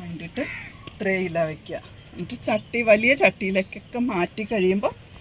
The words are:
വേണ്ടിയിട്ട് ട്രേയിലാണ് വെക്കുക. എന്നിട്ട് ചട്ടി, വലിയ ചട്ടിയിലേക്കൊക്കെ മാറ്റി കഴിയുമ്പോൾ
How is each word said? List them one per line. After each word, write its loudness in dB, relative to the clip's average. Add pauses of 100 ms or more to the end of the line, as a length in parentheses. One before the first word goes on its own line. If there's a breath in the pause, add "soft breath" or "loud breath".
വേണ്ടിയിട്ട് -8 (560 loud breath)
ട്രേയിലാണ് 0
വെക്കുക. -10 (320)
എന്നിട്ട് -8 (100)
ചട്ടി, -2 (120)
വലിയ 8 (100)
ചട്ടിയിലേക്കൊക്കെ 0 (120)
മാറ്റി -2
കഴിയുമ്പോൾ 2 (260)